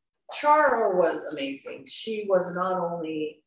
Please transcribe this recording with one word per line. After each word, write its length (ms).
Charo 640
was 300
amazing. 640
She 400
was 260
not 200
only 720